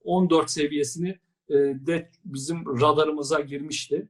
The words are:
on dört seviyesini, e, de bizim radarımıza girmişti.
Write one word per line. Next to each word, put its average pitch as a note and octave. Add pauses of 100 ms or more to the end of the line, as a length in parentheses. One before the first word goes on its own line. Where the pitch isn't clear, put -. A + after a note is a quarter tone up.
on F3+
dört D#3
seviyesini, D3+ (300)
e, D#3
de C#3+ (140)
bizim C#3
radarımıza D3+
girmişti. C#3+